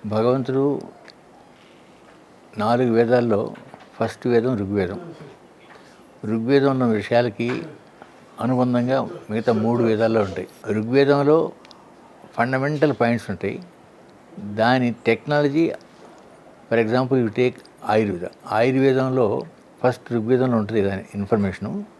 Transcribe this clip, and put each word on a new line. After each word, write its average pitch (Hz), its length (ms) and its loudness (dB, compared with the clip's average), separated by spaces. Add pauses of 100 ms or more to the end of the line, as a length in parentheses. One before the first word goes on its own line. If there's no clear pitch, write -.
భగవంతుడు 131 760 0 (1800)
నాలుగు 117 340 2
వేదాల్లో 117 640 2 (460)
ఫస్ట్ 117 280 -4
వేదం 120 300 2
ఋగ్వేదం. 101 560 -4 (1120)
ఋగ్వేదం 131 460 2
ఉన్న 127 140 0
విషయాలకి 120 760 -2 (800)
అనుబంధంగా 127 680 0 (200)
మిగతా 113 240 0
మూడు 113 300 0
వేదాల్లో 113 380 2
ఉంటాయి. 90 260 -6 (220)
ఋగ్వేదంలో 139 840 2 (840)
ఫండమెంటల్ 135 680 0
పాయింట్స్ 117 280 0
ఉంటాయి. 104 340 -6 (760)
దాని 117 560 0 (100)
టెక్నాలజీ, 147 680 0 (1000)
for 117 140 4
example, 127 360 2
you 107 140 -2
take 123 160 2 (320)
ఆయుర్వేద. 101 440 0 (220)
ఆయుర్వేదంలో 131 880 2 (420)
ఫస్ట్ 123 300 -2
ఋగ్వేదంలో 120 440 2
ఉంటుంది 107 240 0
దాని 98 220 -2 (120)
ఇన్ఫర్మేషను. 101 680 -2 (140)